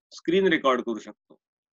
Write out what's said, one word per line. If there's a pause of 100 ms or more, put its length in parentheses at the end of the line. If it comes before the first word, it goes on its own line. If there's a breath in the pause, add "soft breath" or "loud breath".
(120)
स्क्रीन
रेकॉर्ड
करू
शकतो. (380)